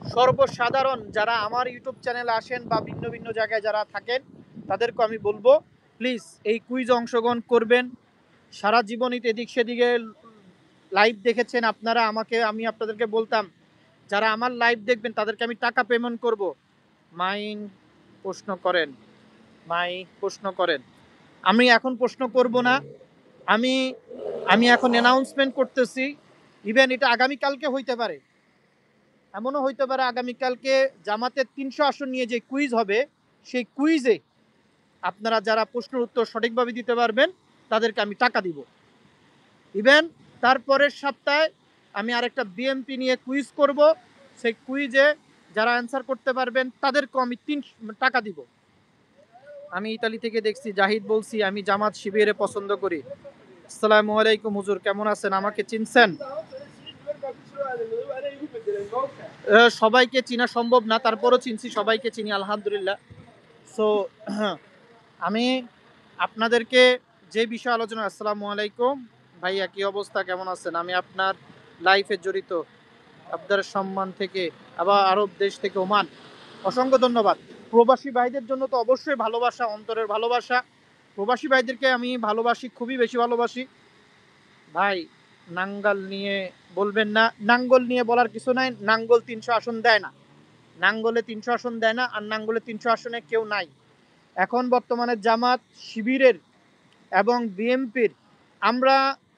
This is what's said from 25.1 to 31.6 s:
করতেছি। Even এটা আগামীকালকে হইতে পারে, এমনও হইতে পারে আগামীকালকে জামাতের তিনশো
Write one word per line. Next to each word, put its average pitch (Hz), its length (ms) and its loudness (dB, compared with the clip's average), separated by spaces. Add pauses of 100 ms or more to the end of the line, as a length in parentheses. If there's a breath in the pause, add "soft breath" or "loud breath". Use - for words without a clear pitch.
করতেছি। 262 500 -2 (600)
Even 240 280 4
এটা 262 220 0
আগামীকালকে 277 600 0
হইতে 262 220 -4
পারে, 208 200 -4 (1160)
এমনও 254 320 -4
হইতে 269 200 0
পারে 262 160 0
আগামীকালকে 247 720 -2 (300)
জামাতের 233 500 -2
তিনশো 269 300 -4